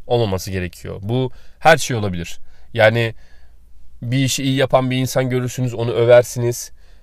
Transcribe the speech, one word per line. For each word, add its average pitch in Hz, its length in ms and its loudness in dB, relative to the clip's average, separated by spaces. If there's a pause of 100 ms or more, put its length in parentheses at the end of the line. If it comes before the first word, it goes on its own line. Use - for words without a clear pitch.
olmaması 101 440 0
gerekiyor. 90 520 -6
Bu 123 280 -2 (280)
her 156 180 6
şey 127 200 -4
olabilir. 90 420 -4 (360)
Yani 113 400 4 (880)
bir 120 160 -2
işi 135 240 0
iyi 135 140 0
yapan 131 340 2
bir 127 60 0
insan 131 340 0
görürsünüz, 123 440 -2
onu 117 160 -2
översiniz. 120 840 4 (300)